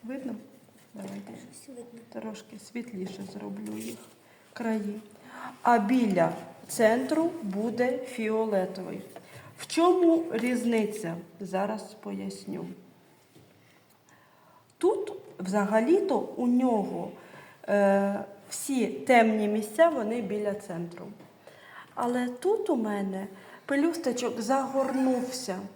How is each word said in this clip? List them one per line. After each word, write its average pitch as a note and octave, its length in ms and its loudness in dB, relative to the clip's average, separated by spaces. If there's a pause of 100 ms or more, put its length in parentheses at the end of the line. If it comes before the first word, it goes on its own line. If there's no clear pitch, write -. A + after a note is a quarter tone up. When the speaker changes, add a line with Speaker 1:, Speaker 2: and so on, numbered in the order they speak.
Speaker 1:
Видно? B3 320 -8 (580)
Давайте. G3 400 -12 (300)
Speaker 2:
Щось C4+ 120 -18
видно. A#3 240 -18 (220)
Speaker 1:
Трошки G#3+ 380 -12
світліше G3 640 -10 (100)
зроблю G#3 440 -10
їх A3+ 200 -10 (560)
краї. G#3+ 480 -4 (600)
А A#3+ 160 6
біля G3+ 540 4 (360)
центру C4 640 4 (120)
буде A3+ 540 -2
фіолетовий. G#3+ 1040 -2 (560)
В - 100 -14
чому E4+ 640 6
різниця? A3 840 0 (240)
Зараз G3 420 -4 (120)
поясню. - 720 -8 (2000)
Тут - 340 2 (280)
взагалі-то A3 800 2
у - 280 -4
нього, A3 640 2 (560)
е, G3 560 4 (260)
всі B3 380 -2
темні A3 600 4
місця, A3 420 4
вони A#3 320 -2
біля G#3 320 -4
центру. F3 520 -10 (880)
Але B3 320 0
тут F#4+ 420 0
у D#4 60 4
мене G3+ 520 -2 (380)
пелюсточок C#4 760 0
загорнувся. C4 1160 0 (180)